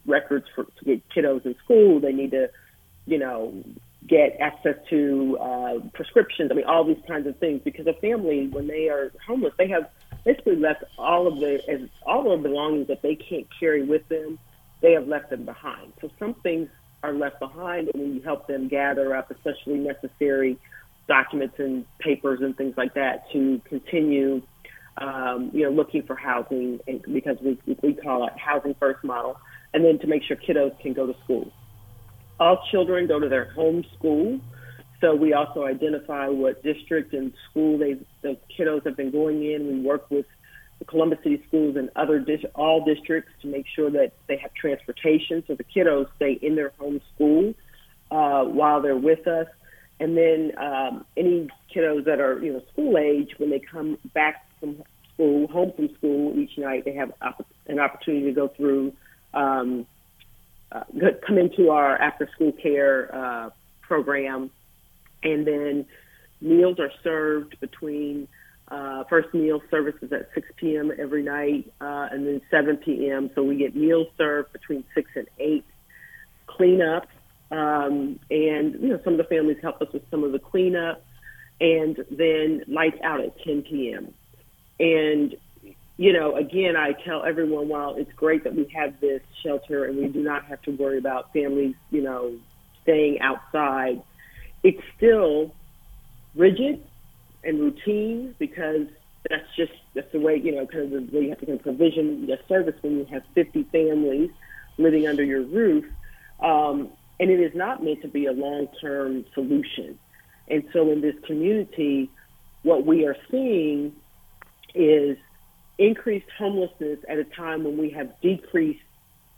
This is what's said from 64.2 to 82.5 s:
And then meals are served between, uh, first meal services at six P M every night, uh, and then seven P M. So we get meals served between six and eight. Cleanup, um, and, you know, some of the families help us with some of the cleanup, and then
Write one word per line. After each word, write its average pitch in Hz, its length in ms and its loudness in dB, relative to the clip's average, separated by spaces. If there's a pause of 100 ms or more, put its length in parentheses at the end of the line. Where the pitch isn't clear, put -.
And 151 240 0
then 147 400 -2 (540)
meals 175 400 4
are 139 120 -2 (120)
served 151 560 -2
between, 147 680 -8 (420)
uh, 139 340 -10
first 160 320 2
meal 156 340 0
services 147 420 -4
at - 220 -6
six - 220 -8
P 156 220 -2
M 151 200 -2
every 147 240 -4
night, 143 580 -2
uh, 143 320 -8
and 139 140 -6
then 143 240 -2
seven 151 280 4
P 139 340 -2
M. 135 240 -2
So 139 80 2
we 139 140 0
get 139 180 -2
meals 160 320 4 (100)
served 147 360 0
between 139 300 -8 (120)
six 147 200 -2
and 135 120 -8 (100)
eight. 151 280 -2 (800)
Cleanup, 180 580 4 (460)
um, 143 680 -2 (120)
and, 151 500 2
you 254 60 0
know, 226 160 0
some 175 100 2
of 156 40 2
the 165 80 0
families 156 360 2
help 160 200 -6
us 151 100 -4
with - 180 -10
some 151 140 -2
of 139 80 -2
the 139 80 -2
cleanup, 180 640 -2 (560)
and 160 500 2
then 156 580 0